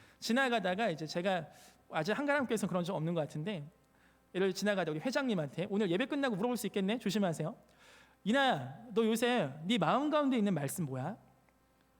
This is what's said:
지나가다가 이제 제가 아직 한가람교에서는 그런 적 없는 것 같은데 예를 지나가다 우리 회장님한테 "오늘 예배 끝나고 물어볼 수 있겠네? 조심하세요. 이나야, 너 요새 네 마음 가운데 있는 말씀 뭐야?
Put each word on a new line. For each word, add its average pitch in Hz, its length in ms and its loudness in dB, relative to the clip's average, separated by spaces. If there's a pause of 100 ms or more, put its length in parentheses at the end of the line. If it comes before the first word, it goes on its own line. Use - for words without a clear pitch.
(180)
지나가다가 226 720 0
이제 156 160 -4
제가 175 400 -2 (460)
아직 165 200 0
한가람교에서는 269 560 0
그런 175 160 0
적 180 120 -4
없는 160 180 -2
것 165 60 0
같은데 151 500 -6 (640)
예를 185 180 2
지나가다 190 380 0
우리 156 80 -2
회장님한테 208 720 -2
"오늘 196 200 0
예배 208 160 2
끝나고 277 300 0
물어볼 240 200 0
수 196 100 -4
있겠네? 196 320 0
조심하세요. 180 580 0 (680)
이나야, 190 500 2 (180)
너 220 140 4
요새 233 420 2 (160)
네 220 140 2
마음 220 320 4
가운데 285 260 4
있는 208 160 2
말씀 143 320 -2
뭐야? 135 320 -4 (840)